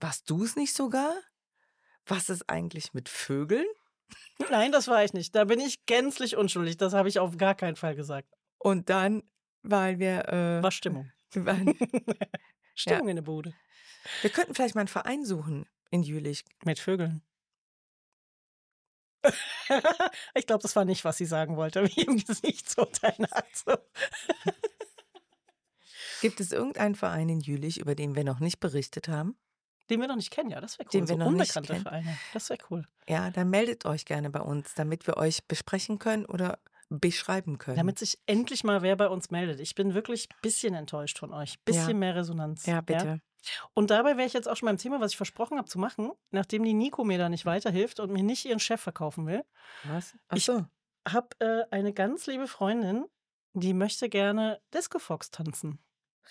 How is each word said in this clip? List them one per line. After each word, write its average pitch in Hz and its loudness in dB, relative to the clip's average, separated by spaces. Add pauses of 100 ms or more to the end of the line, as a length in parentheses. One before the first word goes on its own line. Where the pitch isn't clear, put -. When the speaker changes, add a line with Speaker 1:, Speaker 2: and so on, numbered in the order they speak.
Speaker 1:
„Warst - -6
du's 196 0
nicht 285 0
sogar? 277 2 (920)
Was 190 -2
ist 180 -6
eigentlich 165 -6
mit 127 -6
Vögeln?“ 156 0 (840)
Speaker 2:
Nein, 247 4
das 277 6
war 226 6
ich 202 0
nicht. 175 -4
Da 214 8
bin 208 4
ich 269 -4
gänzlich 247 2
unschuldig. 175 0
Das 190 2
habe 196 6
ich 202 2
auf 175 0
gar 196 4
keinen 175 -4
Fall 156 -4
gesagt. 143 -8 (300)
Speaker 1:
Und 190 2
dann, 196 2 (400)
weil 190 2
wir, 185 0
äh, 170 2
Speaker 2:
War 185 4
Stimmung. 135 -4 (100)
Speaker 1:
<laughs> - -20
wir 185 -2
waren 190 2
Speaker 2:
<laughs> - 0 (460)
Stimmung - 2
Speaker 1:
Ja. 202 0
Speaker 2:
in 175 0
der 160 -4
Bude. 156 -8 (680)
Speaker 1:
Wir 220 2
könnten 339 0
vielleicht 247 0
mal 220 2
einen 196 0
Verein 277 -2
suchen 156 -4 (240)
in 175 2
Jülich. 147 -4 (200)
Speaker 2:
Mit 156 0
Vögeln. 165 0 (2000)
<laughs> - 2 (220)
Ich 262 0
glaub, 214 4
das - 0
war 202 6
nicht, 185 0
was 160 0
sie 175 -2
sagen 160 0
wollte, 160 2
<laughs> - 2
wie 320 4
im 240 4
Gesichtsausdruck. - 0
So. - 0
<laughs> - -8
Speaker 1:
Gibt 220 2
es 180 -4
irgendeinen 214 0
Verein 165 -2
in 160 0
Jülich, 147 -4
über 143 -2
den 143 -4
wir 147 0
noch 131 -2
nicht 170 -2
berichtet 147 -4
haben? 165 -4 (520)
Speaker 2:
Den 233 2
wir 262 -2
noch 262 -2
nicht 202 -6
kennen, 285 -4
ja, - -8
das - -12
wär - -10
cool. - -16
Speaker 1:
Den 180 4
wir 175 2
Speaker 2:
So - -2
Speaker 1:
noch 165 2
nicht 160 6
Speaker 2:
unbekannte 156 0
Speaker 1:
kennen. 175 -2
Speaker 2:
Vereine, 160 -6 (100)
das - -8
wär 247 -6 (120)
cool. 170 -4 (220)
Speaker 1:
Ja, 175 0
dann 180 2
meldet 233 2
euch 151 -2
gerne 147 -4
bei 139 -4
uns, 147 -4
damit 156 -2
wir - 0
euch 156 2
besprechen 196 -2
können 220 0
oder 180 -2 (320)
beschreiben 170 0
können. - -4
Speaker 2:
Damit 175 2
sich - -4
endlich 233 2
mal 202 4
wer 190 4
bei 202 4
uns 185 -2
meldet. 170 -2
Ich 165 -8
bin 196 0
wirklich 220 -2
ein - -20
bisschen 220 0
enttäuscht 147 -6
von 151 -10
euch. 147 -8
Bisschen 165 2
Speaker 1:
Ja. 208 0
Speaker 2:
mehr 185 0
Resonanz. 160 -4
Speaker 1:
Ja, 170 2
Speaker 2:
Ja? - -
Speaker 1:
bitte. 160 0 (540)
Speaker 2:
Und 208 4
dabei 240 6
wäre 254 2
ich 254 -2
jetzt 233 0
auch 226 0
schon 233 -2
beim 196 2
Thema, 262 -2
was 208 0
ich - -6
versprochen 233 -4
habe 233 -6
zu 175 -6
machen, 233 -2 (180)
nachdem 202 0
die 226 4
Nico 247 2
mir 185 2
da 175 2
nicht 170 -2
weiterhilft 190 0
und 202 -2
mir 196 2
nicht 220 2
ihren 226 0
Chef 226 0
verkaufen 156 -6
will. 202 -2 (380)
Speaker 1:
Was? 156 -8 (140)
Ach - 0
Speaker 2:
Ich 196 2
Speaker 1:
so. 226 2 (420)
Speaker 2:
hab, 240 -2
äh, 226 2
eine 202 0
ganz 214 0
liebe 269 -4
Freundin, 214 0 (480)
die 185 2
möchte 208 0
gerne 208 2 (140)
Disco 339 -2
Fox - -6
tanzen. 156 -6 (520)